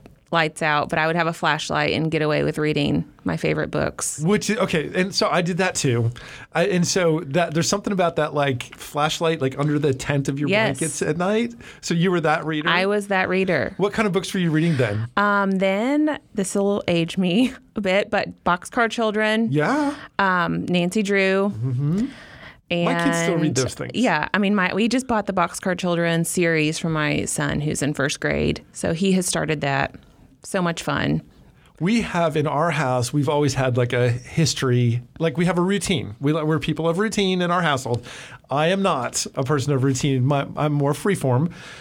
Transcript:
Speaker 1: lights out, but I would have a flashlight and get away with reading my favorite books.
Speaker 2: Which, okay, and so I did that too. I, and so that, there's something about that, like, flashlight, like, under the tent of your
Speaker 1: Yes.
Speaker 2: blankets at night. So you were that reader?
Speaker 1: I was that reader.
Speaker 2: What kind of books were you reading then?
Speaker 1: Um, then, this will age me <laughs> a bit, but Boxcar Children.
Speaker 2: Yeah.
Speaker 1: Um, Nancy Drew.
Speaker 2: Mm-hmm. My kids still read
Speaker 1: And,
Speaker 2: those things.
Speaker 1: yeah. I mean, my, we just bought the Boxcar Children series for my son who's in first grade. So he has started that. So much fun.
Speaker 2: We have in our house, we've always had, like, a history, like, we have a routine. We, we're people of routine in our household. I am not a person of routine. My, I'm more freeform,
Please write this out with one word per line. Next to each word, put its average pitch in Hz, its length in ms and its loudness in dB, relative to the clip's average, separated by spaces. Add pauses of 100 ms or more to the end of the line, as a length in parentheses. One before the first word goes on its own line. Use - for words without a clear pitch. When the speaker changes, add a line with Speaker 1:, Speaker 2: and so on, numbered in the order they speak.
(320)
Speaker 1:
lights 160 280 0
out, 151 280 0
but 165 100 -2
I 156 80 2
would 165 100 2
have 165 120 2
a 170 40 0
flashlight 151 640 0
and 156 160 0
get 156 100 0
away 151 220 0
with 151 160 -2
reading 151 520 0 (120)
my 165 140 -2
favorite 156 340 -2
books. - 480 -4
Speaker 2:
Which, 202 320 2
okay, 180 440 -2
and 185 200 -2
so 220 140 0
I 165 120 2
did 175 180 -2
that 185 180 -2
too. 120 340 2 (420)
I, 170 140 2
and 180 200 2
so 170 400 2
that, 165 280 0
there's 165 140 0
something 202 240 -2
about 175 240 0
that, 151 180 -2
like, 139 400 -2
flashlight, 156 680 -2
like, 131 180 -2
under 147 200 0
the 135 160 2
tent 139 340 -2
of 139 120 -2
your 147 80 0
Speaker 1:
Yes. 208 300 2
Speaker 2:
blankets - 240 -4
at 156 140 0
night. 220 380 0 (260)
So - 140 -2
you 170 160 4
were 175 120 2
that 156 220 2
reader? 156 240 -2
Speaker 1:
I 180 180 4
was 202 200 0
that 190 220 2
reader. 185 480 0
Speaker 2:
What 202 160 0
kind 220 140 2
of 190 60 0
books 180 220 -2
were 190 60 0
you 170 100 2
reading 156 260 2
then? 110 400 0
Speaker 1:
Um, 202 360 2
then, 233 680 0 (160)
this 196 220 -2
will 202 320 0
age 170 300 0
me 196 340 2 (120)
<laughs> - 120 -20
a 220 40 -2
bit, 196 300 0
but 180 340 -4
Boxcar 220 460 0
Children. 220 640 0
Speaker 2:
Yeah. 269 420 2 (240)
Speaker 1:
Um, 175 480 0
Nancy 180 380 2
Drew. 196 520 2
Speaker 2:
Mm-hmm. 143 500 0 (640)
My 170 340 0
kids 170 140 2
still 170 180 0
read 165 100 2
Speaker 1:
And, 135 100 0
Speaker 2:
those - 180 0
things. 131 200 -8
Speaker 1:
yeah. 175 400 2
I 185 40 2
mean, 202 180 2
my, 180 180 2
we 220 140 2
just 254 180 0
bought 214 200 0
the 196 60 -2
Boxcar 175 460 -2
Children 170 460 0
series 160 560 0
for 170 80 -2
my 151 380 0
son 143 340 -2
who's 147 200 -4
in 147 140 0
first 139 240 -2
grade. 147 420 0 (120)
So - 200 -4
he 190 200 2
has 185 140 2
started 156 340 -2
that. 139 340 -2 (480)
So - 200 -4
much 170 200 -2
fun. 147 400 -2 (580)
Speaker 2:
We 214 220 2
have 165 340 0
in 147 100 0
our 151 240 0
house, 127 420 0
we've 147 160 0
always 147 260 2
had, 131 220 0
like, 123 160 2
a 123 180 2
history, 123 920 0 (160)
like, 160 180 -2
we 170 80 2
have 175 140 2
a 175 40 4
routine. 180 580 0
We, 143 120 2
we're 156 280 0
people 160 280 -2
of 165 100 0
routine 196 440 0
in 175 80 0
our 175 120 2
household. 127 440 0 (440)
I 151 180 2
am 196 120 0
not 151 540 -2
a 143 100 -2
person 143 280 0
of 131 120 2
routine. 135 400 2
My, 139 220 0 (100)
I'm 147 160 0
more 143 200 2
freeform, 165 600 0 (280)